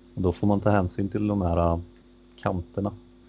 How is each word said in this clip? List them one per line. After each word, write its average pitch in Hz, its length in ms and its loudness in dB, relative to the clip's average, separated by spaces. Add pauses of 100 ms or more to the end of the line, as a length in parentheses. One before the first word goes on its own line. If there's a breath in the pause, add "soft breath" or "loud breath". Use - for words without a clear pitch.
(160)
Och 101 60 -6
då 90 120 2
får - 140 -2
man 101 120 4
ta 107 100 2
hänsyn 98 400 0
till 104 180 -2
de 101 140 0
här, 87 160 0 (160)
eh, 85 60 -2 (560)
kanterna. 98 560 -4 (380 loud breath)